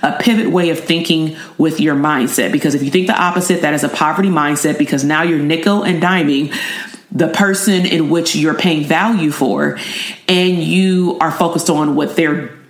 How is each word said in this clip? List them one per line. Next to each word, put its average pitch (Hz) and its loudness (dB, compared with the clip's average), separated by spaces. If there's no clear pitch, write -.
a - -2
pivot 220 2
way 170 2
of 160 -4
thinking 160 -2
with 156 0
your 151 2
mindset. 135 0
Because 143 0
if 135 0
you 139 -2
think 185 0
the 214 0
opposite, 175 0
that 151 0
is 147 -2
a - -2
poverty 160 0
mindset, 151 0
because 143 0
now 151 2
you're 165 0
nickel 165 0
and 170 0
diming 147 0
the 165 2
person 190 2
in 160 0
which 165 0
you're 156 2
paying 156 0
value 170 2
for, 139 -2
and 180 2
you 180 2
are 160 2
focused 165 0
on 151 0
what 139 0
they're 156 0